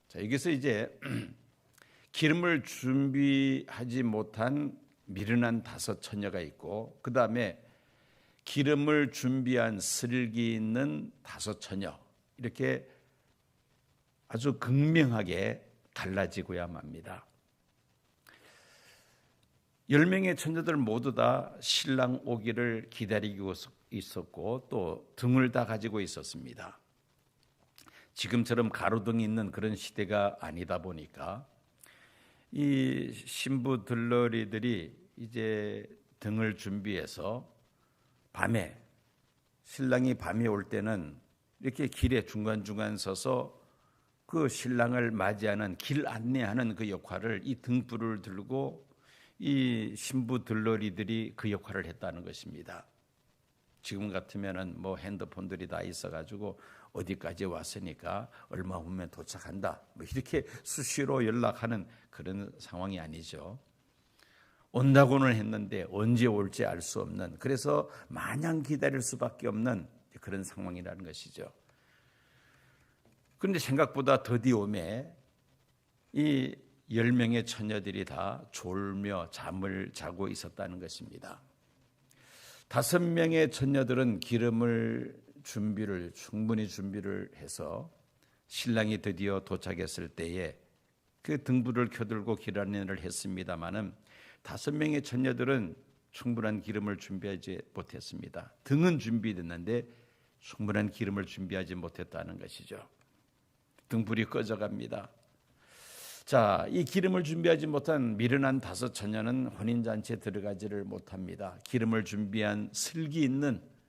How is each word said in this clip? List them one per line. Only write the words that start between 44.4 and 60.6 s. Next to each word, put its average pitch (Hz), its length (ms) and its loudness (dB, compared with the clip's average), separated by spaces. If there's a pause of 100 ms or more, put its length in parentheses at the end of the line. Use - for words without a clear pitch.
신랑을 120 600 2
맞이하는, 104 680 0
길 143 300 0
안내하는 117 680 0
그 104 160 -4
역할을 95 540 -4
이 123 180 -4
등불을 113 640 -2
들고 120 600 -6 (540)
이 123 580 2
신부 127 460 -2
들러리들이 110 920 0
그 107 160 -2
역할을 95 340 -4
했다는 85 380 -8
것입니다. 82 600 -14 (960)
지금 101 300 -6
같으면은 92 720 -6
뭐 95 140 -4
핸드폰들이 92 720 -8
다 85 140 -6
있어가지고 92 800 -8 (340)
어디까지 90 520 -4
왔으니까 87 840 -6 (200)
얼마 92 280 -4
후면 90 340 -8
도착한다, 95 680 -8 (120)
뭐 78 180 -14
이렇게 131 320 -2 (200)